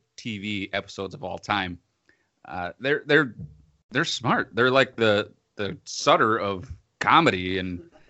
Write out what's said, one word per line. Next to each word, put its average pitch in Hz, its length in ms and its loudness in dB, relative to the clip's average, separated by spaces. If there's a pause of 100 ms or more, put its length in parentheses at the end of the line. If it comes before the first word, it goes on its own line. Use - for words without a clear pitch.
(160)
T 110 220 -8
V 98 340 -6
episodes 98 420 -6
of 101 80 -16
all 87 160 -8
time. 92 400 -4 (680)
Uh, 87 340 -8
they're, 139 260 -2
they're, 147 280 4 (580)
they're 143 120 0
smart. - 500 -2
They're 123 180 2
like 131 240 2
the, 107 340 2 (260)
the 101 280 -6
Sutter 139 540 2
of 98 320 -4 (300)
comedy, 95 580 4
and, 92 220 -6 (300)